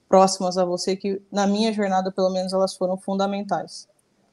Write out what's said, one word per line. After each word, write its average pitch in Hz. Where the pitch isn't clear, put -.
próximas 190
a 185
você, 180
que 196
na 196
minha 214
jornada, 190
pelo 185
menos, 185
elas 190
foram 185
fundamentais, 196